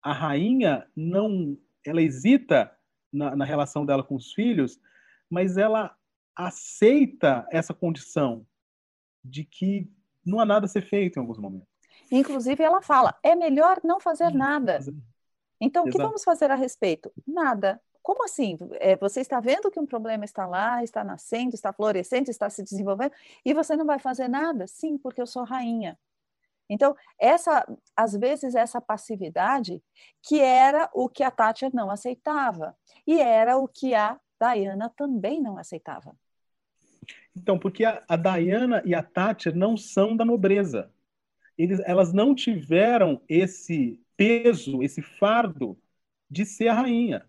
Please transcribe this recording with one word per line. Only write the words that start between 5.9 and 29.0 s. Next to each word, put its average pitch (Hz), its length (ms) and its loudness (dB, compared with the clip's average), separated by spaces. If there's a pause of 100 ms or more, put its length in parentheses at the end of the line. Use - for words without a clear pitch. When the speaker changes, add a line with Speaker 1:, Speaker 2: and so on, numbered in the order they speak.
Speaker 1:
aceita 180 1160 2
essa 160 220 -2
condição 139 720 -4 (800)
de 135 200 -12
que 190 480 -6 (340)
não 202 140 -2
há 226 60 4
nada 208 200 2
a 185 40 -4
ser 196 140 -4
feito 190 340 -2
em - 20 -4
alguns 117 180 -8
momentos. 98 300 -14 (440)
Speaker 2:
Inclusive, 269 520 0
ela 349 180 4
fala, 262 400 4
"É 330 140 6
melhor 339 480 4
não 349 160 0
fazer 339 280 0
Speaker 1:
Hum, 285 100 0
Speaker 2:
nada." 269 360 0
Speaker 1:
fazer 139 200 -6 (680)
Speaker 2:
Então, 339 220 0
o - 20 0
que 262 120 -2
Speaker 1:
Exato. 440 100 0
Speaker 2:
vamos 440 160 -6
fazer 302 260 2
a 277 60 2
respeito? 233 560 -4 (160)
Nada. 233 540 -2 (200)
Como 466 220 -4
assim? 214 340 -4 (220)
É, 190 160 4
você 196 240 -4
está 254 200 -4
vendo 320 300 -2
que 370 100 -8
um 294 60 -4
problema 220 380 -8
está 202 240 -10
lá, 214 360 -2
está 220 200 -8
nascendo, 226 500 -8
está 196 200 -6
florescendo, 214 580 -2
está 202 180 -6
se 202 140 -12
desenvolvendo, 196 480 -4 (320)
e 285 100 0
você 311 220 0
não 311 100 -2
vai 285 140 -2
fazer 254 280 -6
nada? 269 400 -4
Sim, 311 300 -8
porque 254 240 -8
eu 240 60 -6
sou 247 160 -10
rainha. 233 560 -6 (720)
Então, 277 260 2 (240)
essa, 302 480 4 (280)
às 214 180 2
vezes, 254 420 -2
essa 240 240 0
passividade, 190 1040 -4 (380)